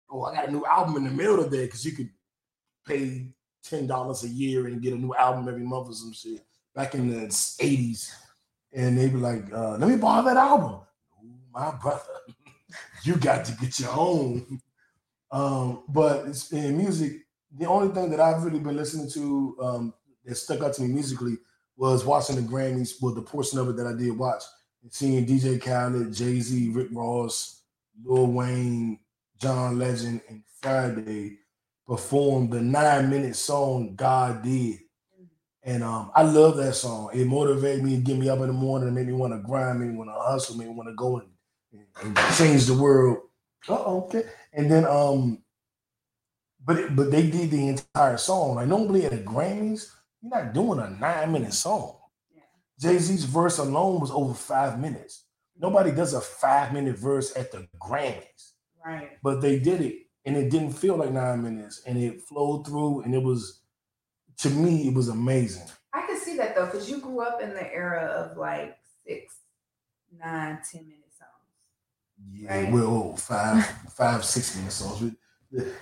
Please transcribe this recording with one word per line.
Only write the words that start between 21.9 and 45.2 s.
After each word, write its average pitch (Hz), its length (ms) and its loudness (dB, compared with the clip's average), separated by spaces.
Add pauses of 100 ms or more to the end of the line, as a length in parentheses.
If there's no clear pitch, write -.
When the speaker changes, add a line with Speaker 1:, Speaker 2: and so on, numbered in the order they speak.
Speaker 1:
watching 143 320 2
the 123 60 0
Grammys, 127 580 -2
well, 127 140 0
the 110 80 -8
portion 139 360 -4
of 127 100 0
it 117 80 -4
that 120 100 -4
I 117 60 -4
did 117 260 -2
watch, 127 240 -2 (400)
and 120 100 -20
seeing 131 320 2
D 135 140 4
J 131 200 2
Khaled, 123 540 -2
Jay-Z, 120 580 0
Rick 120 220 -2
Ross, 117 680 -4 (420)
Lil 127 280 4
Wayne, 123 640 -2 (420)
John 127 380 0
Legend, 120 500 -4
and 110 140 -18 (180)
Friday 110 800 -4 (480)
perform 131 640 2
the 117 100 -2
nine-minute 139 760 2
song 131 600 -2
God 127 460 2
Did. 120 360 -2 (840)
And, 123 220 -4
um, 113 300 -6
I 151 80 8
love 156 340 8
that 135 180 0
song. 113 380 -6
It 127 140 2
motivated 139 580 2
me, 131 140 2
get 131 200 2
me 131 100 2
up 135 120 2
in 131 60 0
the 131 60 -2
morning, 131 360 0
and 123 80 -2
made 127 100 -2
me 123 60 -4
wanna 120 260 -2
grind, 123 420 -2
made 120 100 -4
me 113 60 -6
wanna 110 200 -12
hustle, 123 400 -2
made 117 120 -8
me 117 60 -12
wanna 113 200 -12
go 123 240 -2
and, 117 100 -12 (760)
and 104 160 -4 (180)
change 151 300 8
the 131 80 4
world. 131 440 6 (500)
Uh-oh, 185 360 0
okay. 226 200 -2 (300)
And 147 160 2
then, 160 160 8
um, 139 560 2 (1200)